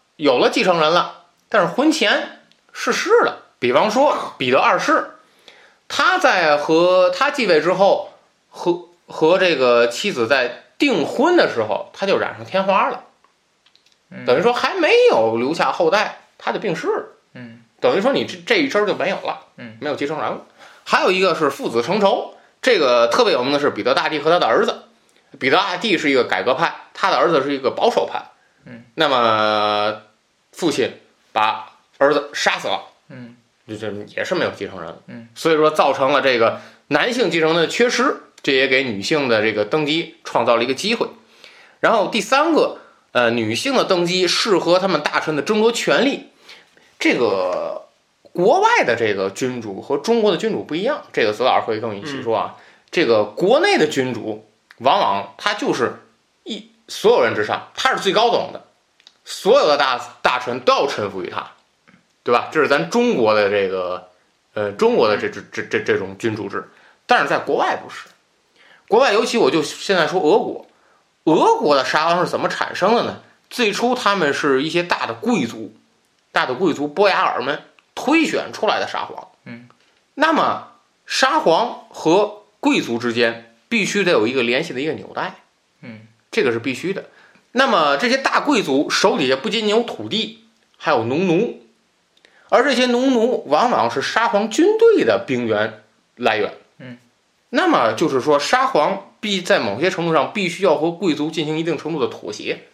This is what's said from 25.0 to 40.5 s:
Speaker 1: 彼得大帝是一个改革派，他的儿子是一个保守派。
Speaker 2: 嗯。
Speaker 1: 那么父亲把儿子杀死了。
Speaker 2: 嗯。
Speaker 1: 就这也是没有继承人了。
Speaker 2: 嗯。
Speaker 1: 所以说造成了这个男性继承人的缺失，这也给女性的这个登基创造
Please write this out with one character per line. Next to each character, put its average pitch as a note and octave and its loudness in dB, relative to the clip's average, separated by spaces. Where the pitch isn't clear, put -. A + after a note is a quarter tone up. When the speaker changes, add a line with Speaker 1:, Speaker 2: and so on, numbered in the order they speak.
Speaker 1:
彼 C3 -2
得 D3 6
大 F#3 0
帝 F3 -2
是 D3+ -2
一 C3+ 2
个 B2 2
改 F#2+ -2
革 B2 0
派， D3+ -2
他 F#3+ 0
的 D#3 2
儿 C3+ 2
子 D3+ 2
是 C#3+ -4
一 C#3 -4
个 B2+ 0
保 A3+ 0
守 - 0
派。 - -10
Speaker 2:
嗯。 A#2+ -20
Speaker 1:
那 D#3 0
么 G#2+ 2
父 E3+ -2
亲 A2 -4
把 G#2+ -2
儿 C#3+ 4
子 C#3+ -4
杀 F#3 -2
死 B2+ -8
了。 G2 -4
Speaker 2:
嗯。 B2 -20
Speaker 1:
就 A2 -12
这 G#2 -10
也 G2+ -6
是 F#3 -4
没 C#3+ -2
有 G2+ -4
继 F#2+ -10
承 F#2 -14
人 E2 -12
了。 E2 -16
Speaker 2:
嗯。 A#2 -20
Speaker 1:
所 D#3+ 0
以 D#3 4
说 D3+ 4
造 D3+ 2
成 C3+ 0
了 C3+ 2
这 B2+ 2
个 A2 2
男 D#3+ 0
性 A3+ 0
继 E3+ -2
承 D#3+ 2
人 E3+ 0
的 E3 2
缺 A#3 0
失， C4 -2
这 D3 0
也 C3+ 2
给 C3 2
女 G2+ -6
性 C#3+ -2
的 A2 2
这 A2 0
个 G#2 -2
登 D#3 -2
基 D#3 -4
创 B2 0
造 A#2+ 4